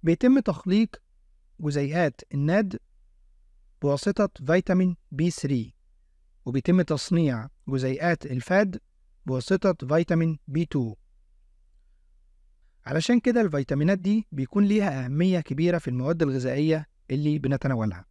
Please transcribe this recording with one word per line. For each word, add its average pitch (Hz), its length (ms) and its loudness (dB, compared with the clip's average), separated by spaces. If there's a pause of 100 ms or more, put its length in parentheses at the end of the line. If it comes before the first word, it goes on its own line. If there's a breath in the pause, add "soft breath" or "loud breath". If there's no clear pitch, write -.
بيتم 247 360 4
تخليق 202 560 0 (640)
جزيئات 147 600 -2 (120)
الناد 180 460 0 (1000)
بواسطة 143 480 0 (160)
فيتامين 185 520 2 (140)
بي 160 200 0
ثري، 135 420 -4 (720)
وبيتم 135 360 2
تصنيع 143 680 0 (180)
جزيئات 135 580 -2
الفاد 185 560 0 (440)
بواسطة 131 640 -2
فيتامين 165 600 0
بي 156 180 -2
تو. 120 300 -4 (1900)
علشان 160 340 0
كده 240 220 2
الفيتامينات 151 580 0
دي 208 320 0
بيكون 156 340 0
ليها 196 400 0
أهمية 170 340 2
كبيرة 160 380 0
في - 100 -6
المواد 135 360 -2
الغذائية 143 640 0 (260)
اللي 147 280 0
بنتناولها. 131 720 -2